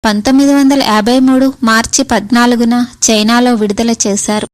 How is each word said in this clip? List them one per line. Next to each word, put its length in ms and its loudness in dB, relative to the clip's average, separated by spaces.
పంతొమ్మిది 500 2
వందల 260 2
యాభై 340 0
మూడు 200 2
మార్చి 340 0
పద్నాలుగున 640 0
చైనాలో 480 2
విడుదల 360 -2
చేశారు. 500 -4